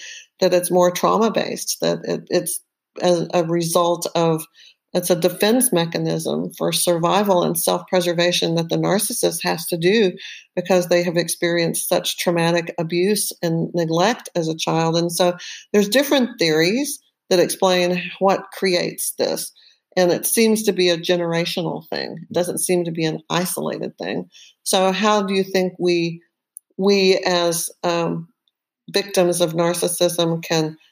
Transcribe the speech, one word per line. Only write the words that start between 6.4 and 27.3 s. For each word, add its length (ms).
for 140
survival 720
and 140
self-preservation 1000
that 140
the 80
narcissist 680
has 240
to 100
do 360
because 320
they 160
have 120
experienced 720
such 300
traumatic 600
abuse 540
and 320
neglect 640
as 120
a 100
child. 400
And 140
so 260
there's 160
different 520
theories 600
that 100
explain 600
what 320
creates 680
this. 340
And 160
it 140
seems 380
to 100
be 160
a 80
generational 880
thing. 420
It 40
doesn't 260
seem 260
to 60
be 140
an 240
isolated 680
thing. 320
So 280
how 300
do 120
you 100
think 360
we, 420
we 440
as, 500